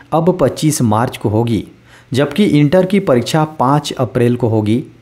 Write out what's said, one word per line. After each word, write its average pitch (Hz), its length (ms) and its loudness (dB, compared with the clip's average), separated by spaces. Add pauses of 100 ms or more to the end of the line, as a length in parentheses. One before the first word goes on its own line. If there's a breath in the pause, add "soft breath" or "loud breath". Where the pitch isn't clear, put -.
(140)
अब 170 280 0
पच्चीस 147 420 0
मार्च 113 340 0
को 117 120 -4
होगी, 110 360 0 (460 soft breath)
जबकि 147 420 0
इंटर 147 320 4
की 196 140 0
परीक्षा 156 440 0 (160)
पाँच 139 340 0
अप्रैल 120 420 0
को 120 120 -2
होगी। 110 360 0 (180)